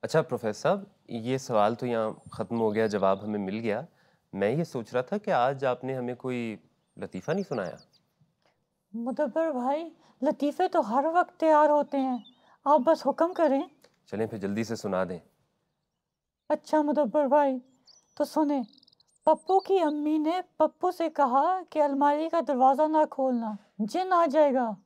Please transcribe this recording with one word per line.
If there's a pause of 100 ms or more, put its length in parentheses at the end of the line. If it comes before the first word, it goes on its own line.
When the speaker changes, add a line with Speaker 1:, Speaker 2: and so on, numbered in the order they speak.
Speaker 1:
अच्छा
प्रोफेसर
साहब, (240)
ये
सवाल
तो
यहाँ (120)
ख़त्म
हो
गया,
जवाब
हमें
मिल
गया। (500)
मैं
ये
सोच
रहा
था
कि
आज
आपने
हमें
कोई (400)
लतीफ़ा
नहीं
सुनाया। (1160)
Speaker 2:
मुदब्बर
भाई, (320)
लतीफ़े
तो
हर
वक्त
तैयार
होते
हैं, (420)
आप
बस
हुक्म
करें। (380)
Speaker 1:
चलें
फिर
जल्दी
से
सुना
दें। (1300)
Speaker 2:
अच्छा
मुदब्बर
भाई, (580)
तो
सुने, (600)
पप्पू
की
अम्मी
ने (160)
पप्पू
से
कहा
कि
अलमारी
का
दरवाज़ा
ना
खोलना, (240)
जिन
आ
जाएगा।